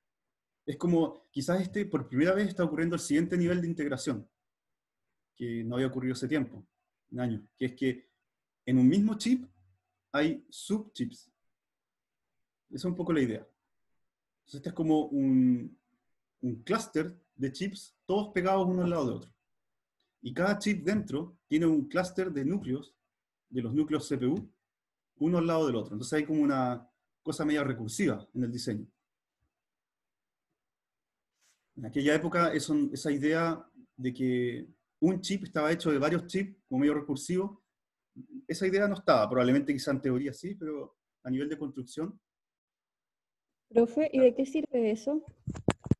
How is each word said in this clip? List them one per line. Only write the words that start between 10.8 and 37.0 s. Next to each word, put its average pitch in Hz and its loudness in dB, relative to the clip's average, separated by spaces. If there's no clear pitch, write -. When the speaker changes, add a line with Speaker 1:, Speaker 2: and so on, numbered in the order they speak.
Speaker 1:
Esa - -12
es 143 -6
un 175 -2
poco 175 -2
la 147 4
idea. 113 0
Entonces, - -20
este 175 -8
es 175 -10
como 156 4
un, 131 4
un 117 -6
clúster 180 -2
de 131 -4
chips, - -8
todos 202 -2
pegados 190 2
uno 180 0
al 175 0
lado 160 0
de 107 -2
otro. 90 -12
Y 123 -10
cada 196 2
chip 196 -2
dentro 175 -2
tiene 160 2
un 151 2
clúster 185 -2
de 139 -4
núcleos, 147 -4
de 123 -6
los 117 -4
núcleos 151 0
C 139 -2
P 127 -2
U, 175 -2
uno 170 2
al 165 2
lado 160 2
del 123 0
otro. 104 -4
Entonces 123 -8
hay 151 2
como 156 0
una 131 0
cosa 156 -4
media 151 2
recursiva 117 -4
en 123 -2
el 120 -4
diseño. 120 -6
En 131 -10
aquella 143 2
época, 165 2
eso, 151 0
esa 147 -4
idea 156 0
de 127 -4
que 123 -2
un 180 2
chip 196 -4
estaba 151 0
hecho 170 0
de 139 4
varios 170 0
chips, 190 -4
como 131 -2
medio 147 4
recursivo, 175 -4